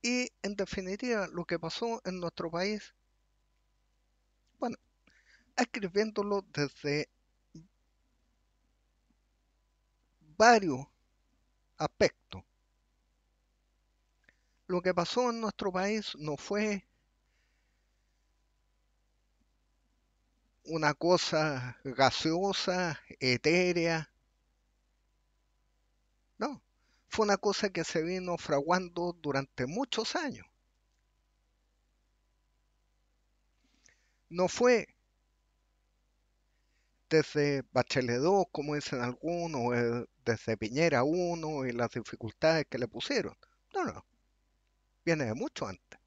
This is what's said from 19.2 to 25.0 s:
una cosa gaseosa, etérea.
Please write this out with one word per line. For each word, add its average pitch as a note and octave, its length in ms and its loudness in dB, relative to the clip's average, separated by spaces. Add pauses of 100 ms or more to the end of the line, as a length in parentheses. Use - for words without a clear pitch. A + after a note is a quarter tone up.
una D#3 300 0
cosa D#3 880 2
gaseosa, E3 1160 2 (200)
etérea. E3 920 2 (2250)